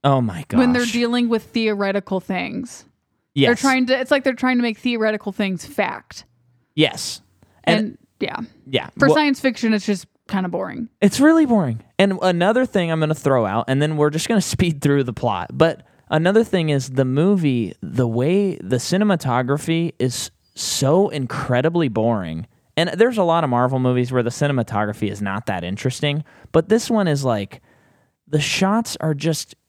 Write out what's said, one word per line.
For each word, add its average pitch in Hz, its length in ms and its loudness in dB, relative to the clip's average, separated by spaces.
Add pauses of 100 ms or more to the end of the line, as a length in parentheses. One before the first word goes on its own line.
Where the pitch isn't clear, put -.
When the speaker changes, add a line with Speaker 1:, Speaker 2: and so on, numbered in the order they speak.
Speaker 1:
Oh 139 180 4
my 117 260 -4
gosh. - 100 2
Speaker 2:
When 247 140 4
they're 247 140 0
dealing 240 420 0
with 226 160 0
theoretical 202 760 -2
things. 175 640 -8 (480)
Speaker 1:
Yes. 139 140 4
Speaker 2:
They're 240 220 2
trying 262 180 2
to, 254 120 0
it's 262 100 -6
like 277 140 2
they're 269 80 0
trying 254 240 0
to 240 60 2
make 233 160 -2
theoretical 220 520 -2
things 190 360 -4
fact. - 580 -6 (500)
Speaker 1:
Yes. - 460 -2 (440)
Speaker 2:
And, 214 140 4
Speaker 1:
And 214 200 -6 (220)
Speaker 2:
yeah. - 160 -6 (300)
Speaker 1:
Yeah. - 220 -2 (100)
Speaker 2:
For 277 100 4
Speaker 1:
Wha- - 60 6
Speaker 2:
science 294 260 2
fiction, 226 340 0
it's 208 100 -2
just 202 220 -4 (220)
kinda 185 200 -2
boring. 226 400 -6 (140)
Speaker 1:
It's 202 180 4
really 311 240 6
boring. 175 380 0 (160)
And 196 240 2
another 185 420 2
thing 180 260 0
I'm 160 100 0
gonna 156 140 2
throw 135 300 2
out, 101 240 -2
and 135 140 2
then 151 160 -2
we're 147 100 4
just 151 200 -2
gonna 220 120 2
<laughs> - 0 -
speed 165 400 -2
through 143 240 2
the 123 80 -6
plot. 101 400 -4
But 160 300 0 (260)
another 190 360 2
thing 170 260 0
is 135 200 -2
the 131 140 0
movie, 139 800 0
the 110 240 -2
way 165 560 0
the 98 140 -2
cinematography 160 1200 0
is - 320 -4 (240)
so 170 560 0
incredibly 143 760 -2
boring. 104 580 -2 (300)
And 170 140 0
there's 220 280 2
a 202 60 2
lot 165 200 2
of 139 60 -2
Marvel 127 300 0
movies 127 320 0
where 127 100 2
the 117 80 0
cinematography 107 800 -2
is 101 100 -10
not 101 260 -4
that 92 180 -4
interesting, 127 600 -4 (280)
but 160 180 2
this 226 180 2
one 214 200 2
is 143 160 0
like, 107 360 -4 (680)
the 151 140 0
shots 202 600 -2
are 160 140 -2
just 151 400 -4 (140)